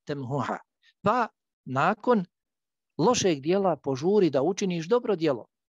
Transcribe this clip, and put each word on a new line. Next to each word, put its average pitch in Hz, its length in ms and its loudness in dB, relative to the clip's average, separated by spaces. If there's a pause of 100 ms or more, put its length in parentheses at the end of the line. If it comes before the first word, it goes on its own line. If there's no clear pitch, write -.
tamhuha.” 135 540 -6 (460)
Pa 233 240 0 (360)
nakon 180 600 0 (760)
lošeg 180 420 2
dijela 180 360 0
požuri 160 540 2
da 131 120 0
učiniš 175 460 -2
dobro 233 280 0
djelo. 147 300 -2 (220)